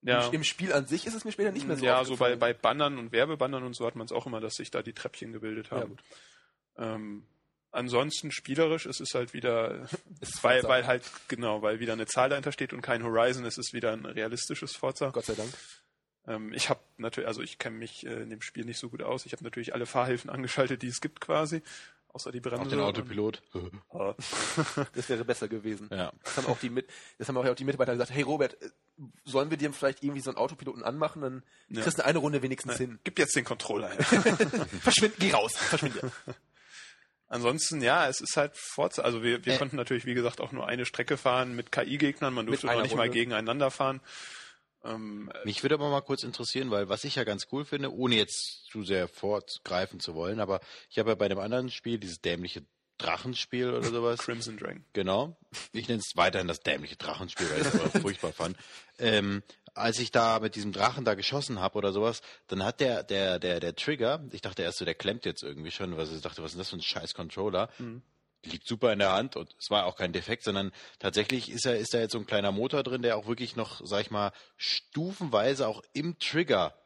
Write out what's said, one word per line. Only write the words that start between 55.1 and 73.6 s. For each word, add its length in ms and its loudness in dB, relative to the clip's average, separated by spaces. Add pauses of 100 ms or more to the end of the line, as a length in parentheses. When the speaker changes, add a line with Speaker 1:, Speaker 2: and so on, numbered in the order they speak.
Speaker 3:
Ich 160 -4
nenn's 280 -2
weiterhin 320 4
das 140 -2
dämliche 360 -2
Drachenspiel, 520 -4
weil 120 2
ich's 180 2
aber 100 2
Speaker 1:
<laughs> 120 2
Speaker 3:
furchtbar 320 -2
fand. 240 -4 (420)
Ähm, 420 4 (320)
als 260 0
ich 120 -4
da 280 6
mit 160 -2
diesem 180 -4
Drachen 320 2
da 80 4
geschossen 480 -2
hab 140 0
oder 180 2
sowas, 280 2 (260)
dann 160 -2
hat 160 -2
der, 240 2
der, 360 2
der, 200 0
der 160 -2
Trigger, 460 0 (100)
ich 100 -10
dachte 220 -6
erst 160 -2
so, 60 -4
der 100 0
klemmt 300 -2
jetzt 180 -4
irgendwie 280 -8
schon, 240 -6
weil 180 -4
ich 80 -8
dachte, 220 -8
"Was 80 -8
ist 40 -12
denn 40 -8
das 120 -6
für 60 -8
ein 40 -8
scheiß 320 -4
Controller?" 640 -2
Speaker 1:
Mhm. 240 -10 (420)
Speaker 3:
Liegt 240 -12
super 240 4
in 80 4
der 140 8
Hand 220 2
und 240 -8
es 100 -10
war 160 4
auch 100 0
kein 180 -2
Defekt, 300 -2
sondern 280 0 (280)
tatsächlich 520 0
ist 140 -2
er, 120 2
ist 160 -2
da 60 4
jetzt 120 0
so 60 -2
ein 80 -4
kleiner 260 2
Motor 320 0
drin, 200 -2
der 120 4
auch 120 -4
wirklich 280 -4
noch, 300 -6